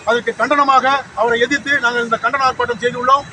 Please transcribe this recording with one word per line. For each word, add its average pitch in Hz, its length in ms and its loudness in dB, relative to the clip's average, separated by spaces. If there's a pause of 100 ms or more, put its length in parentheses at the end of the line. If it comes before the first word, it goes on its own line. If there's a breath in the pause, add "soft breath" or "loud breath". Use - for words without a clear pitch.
அதற்கு 233 320 -2
கண்டனமாக 269 680 2 (120)
அவரை 233 240 0
எதிர்த்து 277 400 0
நாங்கள் 240 240 0
இந்த 226 180 -2
கண்டன 262 260 0
ஆர்ப்பாட்டம் 240 340 -2
செய்துள்ளோம். 247 520 0